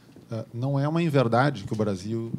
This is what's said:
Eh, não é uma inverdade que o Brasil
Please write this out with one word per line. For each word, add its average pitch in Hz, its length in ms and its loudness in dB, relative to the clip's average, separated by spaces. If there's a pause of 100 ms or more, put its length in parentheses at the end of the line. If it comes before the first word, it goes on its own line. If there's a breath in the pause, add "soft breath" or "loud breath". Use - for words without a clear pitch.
(320 loud breath)
Eh, 117 220 -6
não 135 260 -2
é 143 80 2
uma 165 160 0
inverdade 131 640 2
que - 80 -8
o - 20 -4
Brasil 107 640 -2